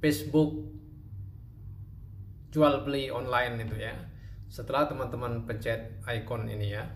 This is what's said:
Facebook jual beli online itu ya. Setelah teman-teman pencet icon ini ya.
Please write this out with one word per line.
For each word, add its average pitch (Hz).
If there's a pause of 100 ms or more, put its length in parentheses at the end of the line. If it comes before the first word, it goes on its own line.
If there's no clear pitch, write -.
Facebook 151 (1800)
jual 147
beli 135
online 123
itu 110
ya. 113 (580)
Setelah 131
teman-teman 120
pencet 113
icon 113
ini 107
ya. 104 (120)